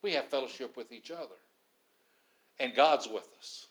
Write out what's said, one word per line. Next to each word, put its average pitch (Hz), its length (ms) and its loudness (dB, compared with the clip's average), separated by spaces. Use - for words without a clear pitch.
We 202 80 -2
have 143 160 0
fellowship 131 500 -6
with 117 140 -12
each 113 180 -18
other. 165 260 -12
And 127 160 -2
God's 143 320 6
with 110 200 -6
us. - 320 -16